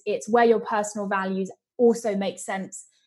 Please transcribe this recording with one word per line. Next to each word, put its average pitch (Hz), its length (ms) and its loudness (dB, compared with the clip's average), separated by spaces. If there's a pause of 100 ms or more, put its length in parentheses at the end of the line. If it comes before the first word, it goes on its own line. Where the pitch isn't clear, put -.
It's 208 220 -4
where 233 160 6
your 226 160 6
personal 208 480 -4
values 190 420 -2 (280)
also 233 380 2
make 196 220 -4
sense 190 480 -10 (200)